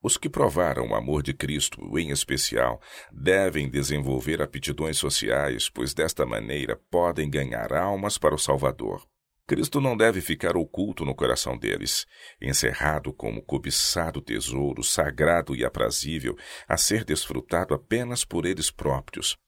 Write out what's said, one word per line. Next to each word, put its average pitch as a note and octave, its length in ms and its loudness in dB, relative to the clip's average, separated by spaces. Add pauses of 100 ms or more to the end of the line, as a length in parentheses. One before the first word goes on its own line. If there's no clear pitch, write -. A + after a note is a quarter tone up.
Os - 160 2
que - 120 -4
provaram E2 580 2
o G#1+ 80 0
amor C2+ 260 0
de C#2 120 -2
Cristo, C#2+ 460 -2 (200)
em D#2+ 100 -4
especial, B1 720 0 (300)
devem E2 580 2
desenvolver C#2 720 0
aptidões D2+ 560 -4
sociais, C2+ 720 0
pois C2+ 240 -4
desta D#2+ 320 0
maneira A1+ 540 -4 (100)
podem E2 400 2
ganhar A#1+ 440 -2
almas G2 440 0
para D2+ 160 4
o D2 60 -2
Salvador. C2 680 0 (440)
Cristo - 320 0
não B2+ 160 0
deve G#2 240 6
ficar F2 340 0
oculto F2+ 480 0
no C2+ 120 -2
coração B1 420 0
deles, G1+ 480 -2 (340)
encerrado C2+ 720 0
como A1 300 -6
cobiçado - 800 0
tesouro B1 600 -2
sagrado D2+ 720 2
e A#1+ 100 0
aprazível B1+ 720 -2 (300)
a - 100 2
ser A2 260 2
desfrutado D2+ 680 -2
apenas A#2+ 500 -2
por E2+ 220 -2
eles F2 240 0
próprios. - 680 -4 (120)